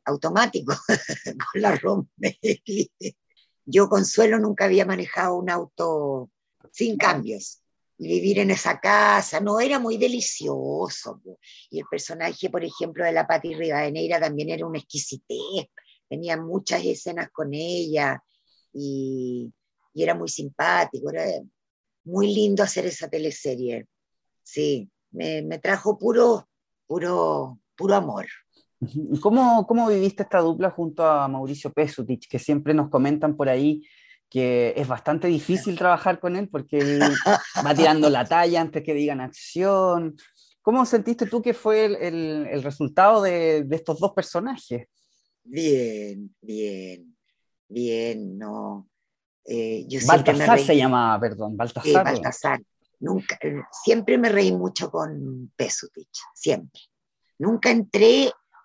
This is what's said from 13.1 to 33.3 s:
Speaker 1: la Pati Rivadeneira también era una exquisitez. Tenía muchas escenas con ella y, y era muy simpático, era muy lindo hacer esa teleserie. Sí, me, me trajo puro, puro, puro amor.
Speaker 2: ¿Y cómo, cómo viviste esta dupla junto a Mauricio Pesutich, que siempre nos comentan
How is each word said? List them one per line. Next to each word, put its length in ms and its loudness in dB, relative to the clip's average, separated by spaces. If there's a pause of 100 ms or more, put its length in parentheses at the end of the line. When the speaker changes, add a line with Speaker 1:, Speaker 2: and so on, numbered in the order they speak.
Speaker 1:
la 140 2
Pati 280 0
Rivadeneira 640 -2
también 320 -2
era 160 -6
una 120 -8
exquisitez. 880 -10 (400)
Tenía 280 -6
muchas 480 -4
escenas 460 -4
con 240 -6
ella 680 -2 (520)
y, 800 -6 (420)
y 80 -4
era 140 0
muy 120 -8
simpático, 840 -2
era 140 -6 (800)
muy 320 0
lindo 300 2
hacer 220 -2
esa 220 -8
teleserie. 800 -6 (560)
Sí, 480 -4 (220)
me, 300 -6
me 180 -8
trajo 360 0
puro, 520 2 (400)
puro, 720 -2 (160)
puro 180 2
amor. 320 0 (540)
Speaker 2:
¿Y 400 -4
cómo, 460 4
cómo 220 2
viviste 340 2
esta 160 0
dupla 320 2
junto 340 -4
a 240 4
Mauricio 420 -6
Pesutich, 580 -2
que 100 -4
siempre 340 0
nos 160 2
comentan 480 2